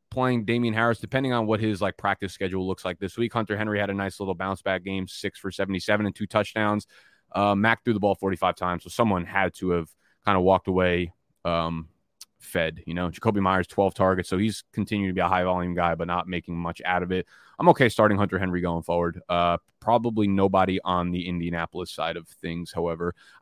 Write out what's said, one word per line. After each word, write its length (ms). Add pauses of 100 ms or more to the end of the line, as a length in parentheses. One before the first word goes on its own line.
(120)
playing 340
Damien 280
Harris, 260
depending 340
on 120
what 140
his, 220
like, 160
practice 360
schedule 340
looks 180
like 140
this 180
week. 160
Hunter 240
Henry 220
had 100
a 40
nice 260
little 160
bounce 260
back 220
game, 240
six 320
for 120
seventy-seven 540
and 100
two 120
touchdowns. 600 (440)
Uh, 220
Mac 300
threw 100
the 60
ball 160
forty-five 400
times, 280
so 60
someone 360
had 300
to 160
have 180 (360)
kinda 140
walked 280
away, 440 (320)
um, 460 (560)
fed. 400
You 80
know, 160
Jakobi 320
Meyers, 260
twelve 260
targets, 360
so 80
he's 340
continuing 380
to 40
be 80
a 60
high 160
volume 300
guy, 220
but 120
not 200
making 280
much 300
out 180
of 80
it. 140 (320)
I'm 120
okay 200
starting 280
Hunter 200
Henry 240
going 220
forward. 460
Uh, 280 (220)
probably 480
nobody 560
on 280
the 160
Indianapolis 640
side 260
of 100
things, 460
however. 420 (260)